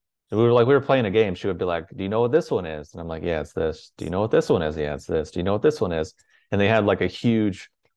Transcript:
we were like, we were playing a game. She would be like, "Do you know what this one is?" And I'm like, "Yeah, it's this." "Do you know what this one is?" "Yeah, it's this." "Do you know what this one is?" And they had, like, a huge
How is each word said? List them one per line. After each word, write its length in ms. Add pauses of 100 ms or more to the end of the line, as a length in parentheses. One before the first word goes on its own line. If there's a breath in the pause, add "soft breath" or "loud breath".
(300)
we 80
were 140
like, 140
we 80
were 60
playing 240
a 60
game. 240
She 120
would 120
be 80
like, 280
"Do 80
you 60
know 120
what 120
this 180
one 160
is?" 260
And 80
I'm 60
like, 160
"Yeah, 180
it's 120
this." 440
"Do 80
you 60
know 100
what 120
this 160
one 140
is?" 140
"Yeah, 180
it's 120
this." 240
"Do 80
you 60
know 80
what 100
this 180
one 120
is?" 220 (360 soft breath)
And 100
they 80
had, 180
like, 160
a 40
huge 640 (260)